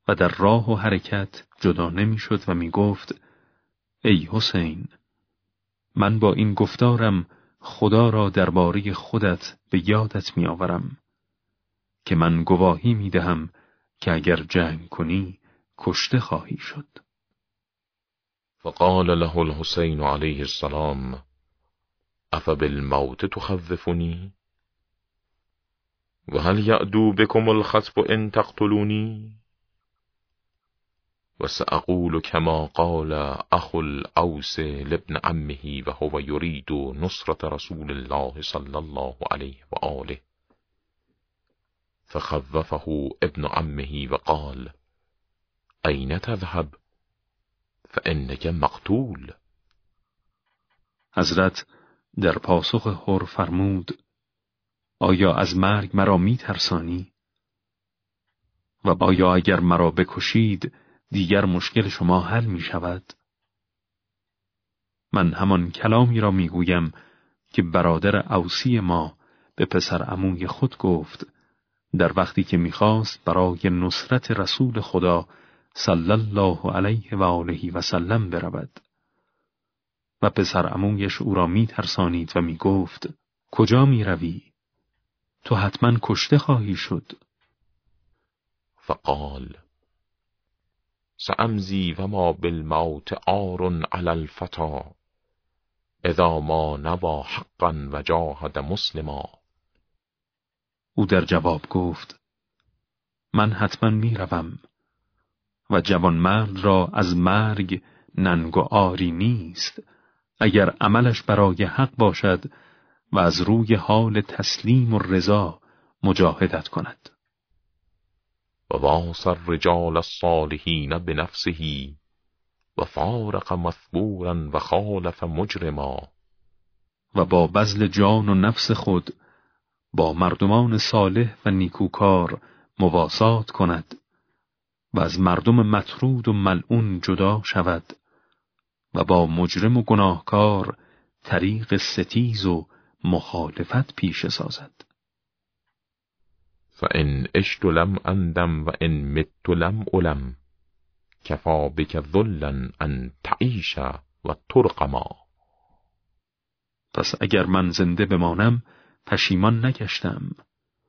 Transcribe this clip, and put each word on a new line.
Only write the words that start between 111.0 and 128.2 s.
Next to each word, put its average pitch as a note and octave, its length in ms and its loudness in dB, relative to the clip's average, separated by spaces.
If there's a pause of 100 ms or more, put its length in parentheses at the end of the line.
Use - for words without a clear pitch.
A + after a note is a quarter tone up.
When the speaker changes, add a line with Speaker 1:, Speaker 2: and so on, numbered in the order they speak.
Speaker 1:
برای G2+ 420 4
حق B2+ 320 -2
باشد G2 560 2 (600)
و F#2+ 80 2
از F2 220 4
روی A2 340 4
حال G#2+ 460 2
تسلیم A#2 720 0
و G#2 60 2
رضا F#2 640 0 (420)
مجاهدت F2 640 2
کند.» - 420 -10 (1600)
Speaker 2:
و C#2+ 60 -2
واصى E2 520 0
الرجال E2+ 680 0
الصالحین D#2 1000 -2
بنفسه D#2 920 -6 (880)
و - 80 -2
فارق G2+ 680 -4
مثبورا F2 1000 -4
و D2+ 60 0
خالف F#2 640 -2
مجرما. D#2 840 -6 (1080)
Speaker 1:
و F#2 100 4
با F2 220 4
بذل G2+ 400 2
جان G#2 420 4